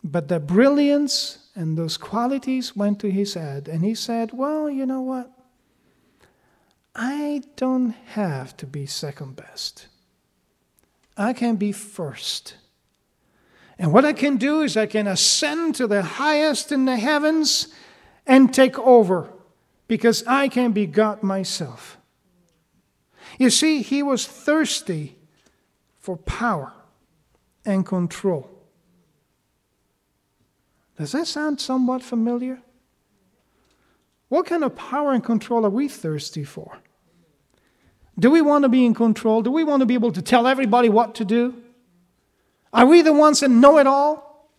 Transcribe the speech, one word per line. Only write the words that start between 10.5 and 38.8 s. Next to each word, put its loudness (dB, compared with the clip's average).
I -2
can -2
be -2
first. -12
And 0
what 6
I -2
can -2
do 0
is -4
I 0
can -4
ascend -2
to -4
the 0
highest -2
in 0
the -2
heavens -2
and 6
take 2
over, 4
because 0
I 2
can 0
be 0
God 0
myself." -6
You 4
see, 2
he -4
was -2
thirsty -4
for -12
power -6
and 0
control. -4
Does -8
that -4
sound -6
somewhat -2
familiar? -4
What 0
kind -2
of -4
power -4
and 0
control -2
are 2
we -2
thirsty -8
for? -16
Do 6
we 6
want 4
to 2
be 4